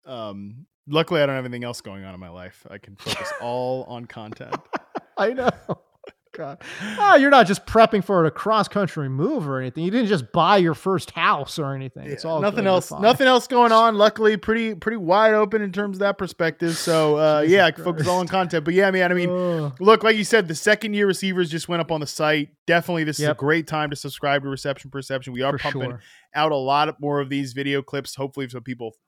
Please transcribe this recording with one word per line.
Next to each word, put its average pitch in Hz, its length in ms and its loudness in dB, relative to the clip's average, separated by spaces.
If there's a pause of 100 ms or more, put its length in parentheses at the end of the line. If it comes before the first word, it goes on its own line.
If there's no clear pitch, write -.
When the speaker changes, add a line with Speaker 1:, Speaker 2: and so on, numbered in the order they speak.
Speaker 1:
Um, 107 580 -12 (220)
luckily, 147 340 0
I 143 60 4
don't 135 80 -4
have 127 100 -6
anything 120 200 -8
else 120 160 -12
going 98 220 -16
on 95 120 -16
in 92 40 -18
my 90 100 -16
life. 90 420 -20
I 101 80 -16
can 98 160 -20
focus 571 400 -10
Speaker 2:
<laughs> 523 60 -14
Speaker 1:
all 127 420 -6
on 120 220 -14
content. 113 500 -14 (640)
Speaker 2:
I 254 160 0
know. 254 180 -4 (840)
God. 143 280 -16 (200)
Ah, 320 340 4
you're 277 140 6
not 262 160 8
just 190 200 -4
prepping 220 360 4
for 180 220 2
a 151 80 2
cross-country 196 800 -2
move 160 400 -2
or 131 100 -4
anything. 131 240 -8
You 185 80 -2
didn't 233 160 0
just 160 240 -2
buy 170 240 4
your 170 180 4
first - 380 -4
house 165 480 -2
or 139 160 -4
anything. 135 320 -12
It's 139 160 -10
Speaker 1:
Yeah, 165 60 -6
Speaker 2:
all 160 100 0
Speaker 1:
nothing 208 200 0
Speaker 2:
good. 202 40 -2
You're 190 120 4
Speaker 1:
else. 175 120 0
Speaker 2:
fine. 147 140 -10
Speaker 1:
Nothing 247 260 4
else 254 200 4
going 240 260 4
on. 226 220 6
Luckily, 214 420 4
pretty, 220 360 -2
pretty 214 220 -6
wide 208 380 4
open 214 280 2
in 196 120 -6
terms 202 240 -4
of - 20 -14
that 202 180 0
perspective. 165 600 -2
So, 156 400 2
uh, 151 240 4
Speaker 2:
Jesus 160 120 4
Speaker 1:
yeah, 190 120 6
I 160 60 4
can 165 120 -14
focus 160 240 -2
all 180 120 2
on 180 80 -2
Speaker 2:
Christ. - 40 -8
Speaker 1:
content. 175 320 0
But 170 120 -2
yeah, 196 160 6
man, 180 200 2
I 180 40 2
mean, 175 140 0
Speaker 2:
Ugh. 170 520 -2
Speaker 1:
look, 214 220 6
like 220 120 4
you 208 80 -2
said, 208 240 2
the 160 80 -6
second 208 380 0
year 208 120 2
receivers 185 460 0
just 160 160 -8
went 170 140 -2
up 165 100 -4
on 156 80 -2
the 143 80 -6
site. 151 440 -2 (140)
Definitely, 170 380 0
this 147 160 -4
is 147 60 -2
a 147 60 2
Speaker 2:
Yep. 143 60 -4
Speaker 1:
great 156 300 0
time 151 220 -4
to 143 80 -10
subscribe 143 460 -2
to 139 40 -8
Reception 135 420 -8
Perception. 131 440 -8
We 123 80 -6
are 139 100 0
Speaker 2:
For 139 60 -2
Speaker 1:
pumping 139 240 -6
Speaker 2:
sure. 120 180 -8 (340)
Speaker 1:
out 151 200 0
a - 20 -2
lot 139 460 0
more 147 180 -2
of 139 100 -4
these 139 220 -4
video 139 300 -2
clips, - 340 -10
hopefully, 139 320 -8
so 120 140 -14
people 120 320 -12 (140)